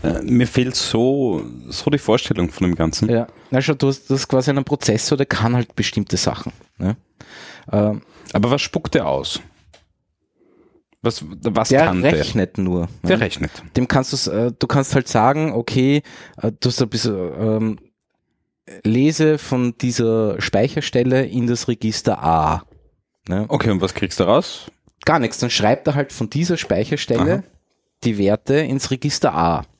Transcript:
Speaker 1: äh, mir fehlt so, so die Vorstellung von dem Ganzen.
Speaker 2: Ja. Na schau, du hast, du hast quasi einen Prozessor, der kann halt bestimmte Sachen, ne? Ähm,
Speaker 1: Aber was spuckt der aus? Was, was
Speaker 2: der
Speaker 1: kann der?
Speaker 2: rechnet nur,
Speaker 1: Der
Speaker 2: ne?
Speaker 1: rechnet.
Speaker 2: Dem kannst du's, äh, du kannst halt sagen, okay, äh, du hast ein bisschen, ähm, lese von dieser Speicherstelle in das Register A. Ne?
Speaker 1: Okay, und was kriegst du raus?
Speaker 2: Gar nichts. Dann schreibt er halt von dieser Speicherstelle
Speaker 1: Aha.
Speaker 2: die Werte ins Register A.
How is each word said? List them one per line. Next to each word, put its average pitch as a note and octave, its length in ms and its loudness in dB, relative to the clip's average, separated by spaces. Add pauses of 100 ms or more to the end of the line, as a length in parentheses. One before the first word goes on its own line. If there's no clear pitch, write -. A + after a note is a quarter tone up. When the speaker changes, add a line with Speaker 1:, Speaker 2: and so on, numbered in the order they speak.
Speaker 1:
äh, E2 200 -2
mir B2 220 4
fehlt B2+ 300 0
so, A#2+ 640 0 (280)
so - 200 -4
die C#3+ 100 2
Vorstellung F2+ 520 2
von F#2 160 0
dem F2 80 2
Ganzen. E2 340 0
Speaker 2:
Ja. A#2 180 0 (220)
Na B2+ 120 2
schau, D3 140 0
du C3+ 120 0
hast, C3+ 220 -4
du C3+ 60 2
hast C3+ 120 -4
quasi C3 220 2
einen C3+ 160 0
Prozessor, B2 520 2
der C#3 80 0
kann A#2 300 0
halt B2 180 -2
bestimmte - 440 -2
Sachen, - 340 -2 (260)
ne? G2 200 -2 (760)
Ähm, G#2 300 2 (320)
Speaker 1:
Aber A2 180 2
was C#3+ 100 2
spuckt - 320 -6
der A2 140 2
aus? C#2 320 -2 (1600)
Was, A#2 260 -4
was F#2+ 420 -2
Speaker 2:
der C#3 160 6
Speaker 1:
kann F#2 160 2
der? F2 120 4
Speaker 2:
rechnet - 440 0
nur, F2+ 320 0 (140)
Speaker 1:
Der F2+ 140 2
Speaker 2:
ne? A2 60 0
Speaker 1:
rechnet. - 280 -4 (260)
Speaker 2:
Dem B2+ 100 2
kannst C3 260 0
du's, - 140 -2
äh, A2+ 300 0
du C3+ 100 -2
kannst C#3 280 0
halt C3 120 2
sagen, C#3 460 2
okay, B2+ 480 2 (400)
äh, - 180 0
du B2+ 100 0
hast A#2+ 120 -2
ein A#2 80 0
bisschen, A2 260 -2 (240)
ähm, A2 400 0 (1040)
lese D3+ 540 4
von B2 420 -2
dieser A2+ 600 0
Speicherstelle B2+ 840 0
in A#2+ 220 -2
das A#2+ 200 -2
Register A2 560 -2
A. D#2+ 400 2 (680)
Ne? G2 180 -2
Speaker 1:
Okay, B2+ 220 0
und G2 120 0
was F#2 120 -2
kriegst - 260 -6
du G2 60 2
raus? - 460 0 (340)
Speaker 2:
Gar D#3 140 4
nichts. A2+ 180 -2
Dann A#2+ 120 -2
schreibt G#2+ 380 0
er C#3+ 80 0
halt C#3+ 160 -2
von A2 180 -6
dieser E3+ 280 -2
Speicherstelle C3+ 760 0
Speaker 1:
Aha. G3 100 -4 (600)
Speaker 2:
die A2+ 140 0
Werte G2+ 380 2
ins C3+ 360 0
Register C3+ 420 0
A. E2+ 320 2 (140)